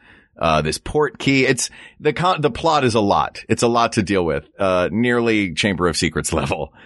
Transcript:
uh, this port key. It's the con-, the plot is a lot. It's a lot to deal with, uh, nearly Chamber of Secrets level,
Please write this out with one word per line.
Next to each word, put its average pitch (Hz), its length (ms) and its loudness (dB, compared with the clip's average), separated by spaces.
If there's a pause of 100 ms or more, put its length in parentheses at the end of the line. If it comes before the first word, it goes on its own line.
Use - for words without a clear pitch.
(380)
uh, 78 240 2
this 76 160 -4
port - 400 -4
key. 135 280 2
It's 131 240 0 (300)
the 151 120 0
con-, 170 280 -2
the 147 100 0
plot 151 340 0
is 117 120 2
a 113 40 2
lot. 90 480 0
It's 110 140 0
a 120 60 4
lot 117 240 2
to 110 100 2
deal 92 220 0
with, 76 240 -4 (100)
uh, 92 320 2
nearly 113 640 0
Chamber 90 320 0
of 82 100 0
Secrets 80 360 -2
level, 71 400 -4 (140)